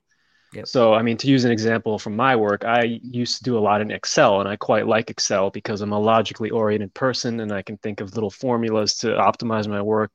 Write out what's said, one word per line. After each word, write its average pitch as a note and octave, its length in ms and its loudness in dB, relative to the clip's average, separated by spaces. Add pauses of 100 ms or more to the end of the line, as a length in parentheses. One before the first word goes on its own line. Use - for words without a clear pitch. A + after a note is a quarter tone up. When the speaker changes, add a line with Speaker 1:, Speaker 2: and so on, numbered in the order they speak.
(520)
Speaker 1:
Yep. G#2+ 140 -14
Speaker 2:
So, A2+ 280 4
I A2 80 4
mean, A#2 160 0
to C3 100 -6
use C3+ 160 6
an B2 80 4
example A2 460 0
from G#2 180 -8
my B2 200 2
work, G#2 280 2
I A#2 380 0
used A#2+ 360 -6
to - 60 -12
do A#2+ 140 0
a - 20 0
lot G#2+ 200 2
in G#2+ 120 -4
Excel, G#2 480 2
and G2 80 -2
I G#2 80 -4
quite G#2+ 300 0
like A2 240 0
Excel G2 400 -2
because G#2 300 -6
I'm G#2 120 -4
a G#2 80 0
logically A2 500 2
oriented G#2+ 440 -2
person A#2+ 460 -2
and G#2+ 120 -6
I G2 100 -4
can G#2 160 -12
think G#2+ 220 -8
of F#2+ 140 -10
little A2 160 -2
formulas A2+ 680 -2
to A#2 100 -2
optimize G#2+ 600 0
my G#2 140 -4
work G#2+ 320 0